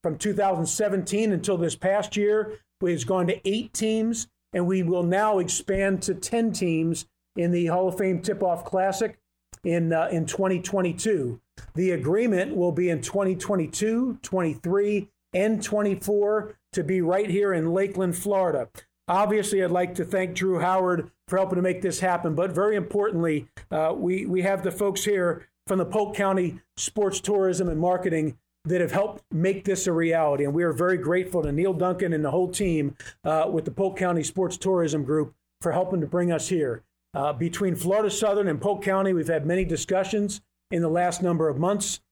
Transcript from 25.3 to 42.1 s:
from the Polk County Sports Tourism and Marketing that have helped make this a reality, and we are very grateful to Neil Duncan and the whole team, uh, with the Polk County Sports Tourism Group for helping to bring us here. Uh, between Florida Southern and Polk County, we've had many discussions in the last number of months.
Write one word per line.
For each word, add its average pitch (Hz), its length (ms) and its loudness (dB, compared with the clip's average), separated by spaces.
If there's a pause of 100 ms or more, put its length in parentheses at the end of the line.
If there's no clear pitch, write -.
from 190 100 0
the 180 80 0
Polk 208 300 -2
County 190 440 0 (180)
Sports 196 420 -2
Tourism 185 500 0
and 156 100 -2
Marketing 175 580 0 (280)
that 175 140 2
have 170 140 0
helped - 360 -2
make 190 360 0
this 190 220 0
a 180 40 0
reality, 160 540 2
and 143 80 -2
we 170 100 2
are 170 80 2
very 180 260 2
grateful 175 460 0
to 147 80 -2
Neil 180 220 0
Duncan 180 400 0
and 151 100 0
the 139 80 0
whole 180 180 2
team, 160 460 0 (300)
uh, 156 260 2
with 160 140 -2
the 160 60 -4
Polk 190 260 -2
County 175 260 0
Sports 180 320 -2
Tourism 165 480 0
Group 151 320 -2 (260)
for 165 120 0
helping 185 260 0
to 156 80 -2
bring 175 240 0
us 160 160 -2
here. 139 340 -2 (320)
Uh, 143 200 -2
between 170 420 -2
Florida 202 340 2
Southern 202 380 0
and 147 140 -2
Polk 202 200 0
County, 196 300 2
we've 165 160 0
had 156 180 0
many 180 200 0
discussions 190 720 -2 (320)
in 170 100 0
the 170 60 2
last 175 340 0
number 170 280 2
of 131 80 -2
months. 190 420 0 (120)